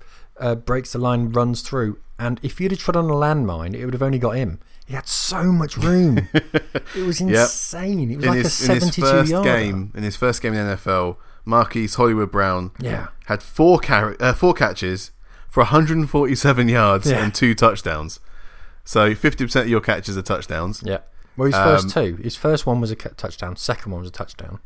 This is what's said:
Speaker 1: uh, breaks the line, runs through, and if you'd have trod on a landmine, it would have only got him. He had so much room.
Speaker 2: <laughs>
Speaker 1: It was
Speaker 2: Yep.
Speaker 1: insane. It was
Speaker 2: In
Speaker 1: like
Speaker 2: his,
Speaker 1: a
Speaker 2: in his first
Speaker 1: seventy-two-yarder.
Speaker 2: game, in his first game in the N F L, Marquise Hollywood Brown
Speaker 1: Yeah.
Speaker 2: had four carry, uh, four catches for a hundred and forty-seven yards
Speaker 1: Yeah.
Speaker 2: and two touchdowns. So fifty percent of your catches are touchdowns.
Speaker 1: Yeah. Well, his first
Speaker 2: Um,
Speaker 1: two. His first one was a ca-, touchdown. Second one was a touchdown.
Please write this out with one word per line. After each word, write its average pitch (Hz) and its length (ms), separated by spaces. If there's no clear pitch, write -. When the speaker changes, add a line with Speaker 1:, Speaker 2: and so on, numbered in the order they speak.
Speaker 1:
uh, 120 160
breaks 123 380
the 120 60
line, 120 320
runs 120 300
through, 113 380
and 120 260
if - 160
you'd 185 120
have 185 80
trod 175 160
on 165 140
a 147 40
landmine, 117 640
it 120 100
would 123 80
have 123 100
only 135 160
got 117 120
him. 113 280
He 127 100
had - 120
so - 360
much 170 340
room. 170 560
Speaker 2:
<laughs> 151 60
Speaker 1:
It 185 100
was 175 160
Speaker 2:
Yep. 185 80
Speaker 1:
insane. 156 840
It 131 60
was 143 80
Speaker 2:
In 127 60
Speaker 1:
like 123 120
Speaker 2:
his, - 260
Speaker 1:
a - 40
Speaker 2:
in 123 80
his - 20
first - 0
Speaker 1:
seventy-two-yarder. 151 540
Speaker 2:
game, 104 460
in 107 80
his 104 120
first 123 260
game 110 120
in 107 60
the 104 60
N 101 60
F 92 160
L, 90 320
Marquise 113 500
Hollywood 110 360
Brown 92 480
Speaker 1:
Yeah. 107 280
Speaker 2:
had 107 180
four 170 340
carry, 107 420
uh, 123 140
four 180 220
catches 92 560
for 131 120
a 117 40
hundred 156 320
and 151 120
forty-seven 135 580
yards 107 440
Speaker 1:
Yeah. 110 120
Speaker 2:
and 104 120
two 120 180
touchdowns. 90 640
So 107 300
fifty 135 320
percent 117 200
of 120 40
your 113 120
catches 95 360
are 92 60
touchdowns. 87 600
Speaker 1:
Yeah. 95 160
Well, 131 80
his 139 100
first 95 400
Speaker 2:
Um, 151 80
Speaker 1:
two. 98 200
His 117 120
first 151 300
one 120 160
was 110 100
a 110 40
ca-, - 200
touchdown. 92 400
Second - 360
one 87 100
was 90 80
a - 20
touchdown. - 540